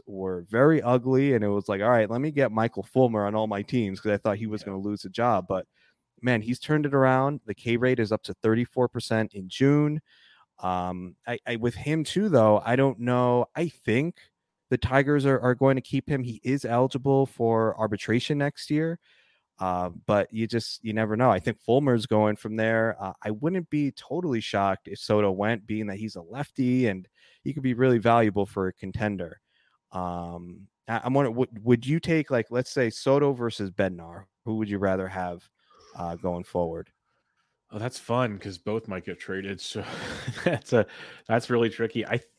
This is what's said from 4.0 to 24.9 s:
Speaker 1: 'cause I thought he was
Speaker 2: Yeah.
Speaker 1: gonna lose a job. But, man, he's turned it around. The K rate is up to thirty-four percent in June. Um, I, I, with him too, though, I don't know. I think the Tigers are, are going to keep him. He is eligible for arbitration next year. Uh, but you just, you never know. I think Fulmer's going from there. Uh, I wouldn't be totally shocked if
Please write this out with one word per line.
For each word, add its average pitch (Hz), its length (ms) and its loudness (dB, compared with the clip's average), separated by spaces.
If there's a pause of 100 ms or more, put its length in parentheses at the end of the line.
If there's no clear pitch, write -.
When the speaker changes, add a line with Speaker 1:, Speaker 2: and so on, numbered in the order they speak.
Speaker 1:
'cause 107 120 0
I 101 60 2
thought 104 200 0
he 110 80 -6
was 107 160 -6
Speaker 2:
Yeah. - 40 -12
Speaker 1:
gonna 98 120 -6
lose 101 260 -6
a 98 60 -12
job. 113 380 0
But, 95 180 -4 (560)
man, 120 200 0
he's 120 180 -4
turned 151 260 0
it 139 80 -2
around. 135 500 2
The 104 100 -8
K 120 220 -2
rate 127 220 2
is 107 140 2
up 107 120 -2
to 95 100 -10
thirty-four 120 540 0
percent 110 460 -2
in 95 140 -10
June. 147 520 2 (600)
Um, 90 560 -4 (100)
I, 120 200 -8
I, 120 100 -4
with 117 180 -2
him 156 300 -2
too, 208 240 0
though, 107 360 6
I 117 120 2
don't 135 240 2
know. 123 460 2 (100)
I 165 120 -2
think 139 480 -2 (540)
the 127 80 2
Tigers 139 480 2
are, 135 140 4
are 123 160 2
going 135 200 4
to 131 60 -4
keep - 260 -4
him. 139 140 -2
He 120 220 -10
is 135 200 -2
eligible 131 640 2
for 113 520 0
arbitration 110 600 -2
next 143 320 -4
year. 160 280 -2 (640)
Uh, 90 300 -2 (160)
but 104 260 2
you 113 140 -2
just, - 380 -4
you 110 80 -6
never 107 240 0
know. 123 160 4
I 92 80 2
think 110 200 -4
Fulmer's 120 460 2
going 107 300 2
from 110 180 -10
there. 113 460 0
Uh, 95 120 -8 (120)
I 107 80 -4
wouldn't 160 380 -4
be 147 200 0
totally 147 500 -4
shocked 98 460 -2
if 95 140 -14